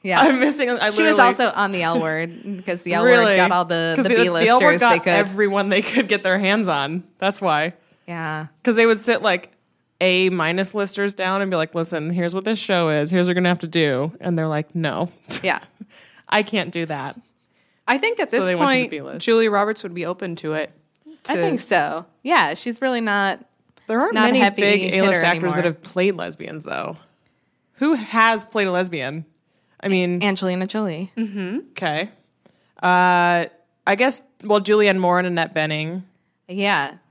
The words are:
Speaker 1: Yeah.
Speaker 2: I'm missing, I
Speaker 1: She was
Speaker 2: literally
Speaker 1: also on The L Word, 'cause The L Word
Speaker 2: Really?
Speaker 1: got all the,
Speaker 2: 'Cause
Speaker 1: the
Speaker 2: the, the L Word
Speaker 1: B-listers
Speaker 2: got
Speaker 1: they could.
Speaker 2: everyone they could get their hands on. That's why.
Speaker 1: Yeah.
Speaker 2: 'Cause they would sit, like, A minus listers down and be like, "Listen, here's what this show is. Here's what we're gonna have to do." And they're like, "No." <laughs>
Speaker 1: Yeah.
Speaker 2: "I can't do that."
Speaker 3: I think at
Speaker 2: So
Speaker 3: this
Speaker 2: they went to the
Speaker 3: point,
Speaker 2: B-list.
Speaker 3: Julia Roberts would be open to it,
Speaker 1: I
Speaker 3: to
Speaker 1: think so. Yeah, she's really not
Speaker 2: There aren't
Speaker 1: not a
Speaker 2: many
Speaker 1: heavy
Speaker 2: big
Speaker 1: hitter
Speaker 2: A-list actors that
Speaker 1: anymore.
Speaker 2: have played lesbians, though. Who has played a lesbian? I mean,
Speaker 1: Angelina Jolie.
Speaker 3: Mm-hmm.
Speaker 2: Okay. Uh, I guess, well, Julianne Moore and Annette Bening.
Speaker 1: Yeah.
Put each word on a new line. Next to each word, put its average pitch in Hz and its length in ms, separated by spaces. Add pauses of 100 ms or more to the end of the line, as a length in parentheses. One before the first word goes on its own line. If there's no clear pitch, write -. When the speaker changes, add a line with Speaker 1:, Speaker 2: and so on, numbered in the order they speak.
Speaker 1:
Yeah. 185 180
Speaker 2:
I'm 269 200
missing, 285 300
I 214 200
Speaker 1:
She 214 140
was 311 120
Speaker 2:
literally 285 40
Speaker 1:
also 240 300
on 196 220
The 180 100
L 165 180
Word, 170 680
'cause 175 160
The 170 120
L 196 100
Word 247 60
Speaker 2:
Really? 226 260
Speaker 1:
got 180 160
all 180 120
the, 165 320
Speaker 2:
'Cause 269 80
Speaker 1:
the - 60
Speaker 2:
the, 240 60
the 196 100
L 196 340
Word 294 120
Speaker 1:
B-listers 175 80
Speaker 2:
got 240 120
Speaker 1:
they 175 60
could. 185 140
Speaker 2:
everyone 196 560
they 208 140
could 226 260
get 202 140
their 185 160
hands 202 300
on. 151 360 (140)
That's 196 220
why. 165 340 (340)
Speaker 1:
Yeah. 156 380 (180)
Speaker 2:
'Cause 233 100
they 226 120
would 220 140
sit, 233 220
like, 180 280 (500)
A 185 300
minus 180 440
listers 202 400
down 190 280
and 190 100
be 175 40
like, 160 200
"Listen, 165 340
here's 175 240
what 190 100
this 214 140
show 175 300
is. 151 240
Here's 180 160
what - 20
we're 175 40
gonna 180 160
have 175 100
to 170 80
do." 151 420 (100)
And 175 160
they're 160 120
like, 156 260
"No." 160 360 (160)
<laughs> - 180
Speaker 1:
Yeah. - 160 (680)
Speaker 2:
"I 214 140
can't 202 300
do 170 140
that." 143 300 (680)
Speaker 3:
I 262 120
think 453 200
at 349 120
Speaker 2:
So 226 80
Speaker 3:
this 190 80
Speaker 2:
they 180 100
went 277 140
to 262 60
the 254 60
Speaker 3:
point, - 80
Speaker 2:
B-list. 143 340
Speaker 3:
Julia 226 280
Roberts 208 320
would 175 100
be 170 120
open 180 300
to 156 180
it, 151 180 (560)
Speaker 1:
I 294 60
Speaker 3:
to - 60
Speaker 1:
think 302 200
so. 160 440 (200)
Yeah, 220 300
she's 233 280
really 254 180
not 202 380 (480)
Speaker 2:
There 226 140
aren't 370 140
Speaker 1:
not 220 100
a 240 80
Speaker 2:
many 262 80
Speaker 1:
heavy 202 220
Speaker 2:
big 202 180 (100)
Speaker 1:
hitter 190 140
Speaker 2:
A-list 185 200
actors 175 300
that 175 40
Speaker 1:
anymore. 175 40
Speaker 2:
have 165 220
played 190 320
lesbians, 156 480
though. - 320 (800)
Who 302 200
has 220 500
played 208 220
a 180 60
lesbian? 160 520 (560)
I 202 80
mean, 180 340
Speaker 1:
Angelina 190 440
Jolie. 190 500
Speaker 3:
Mm-hmm. 202 420 (140)
Speaker 2:
Okay. 175 360 (720)
Uh, 180 640 (400)
I 196 100
guess, 254 260 (200)
well, 208 180
Julianne 202 380
Moore 180 200
and 180 80
Annette 170 280
Bening. 156 480 (460)
Speaker 1:
Yeah. 180 460 (160)